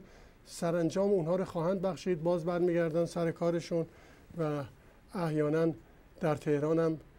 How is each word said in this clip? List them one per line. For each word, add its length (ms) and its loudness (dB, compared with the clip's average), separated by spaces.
سرانجام 640 0
اونها 260 2
رو 80 0
خواهند 380 -2
بخشید، 400 -2
باز 220 2
برمیگردن 600 2
سر 260 -2
کارشون 560 0
و 260 -2
احیاناً 580 0
در 140 2
تهران 440 0
هم 220 0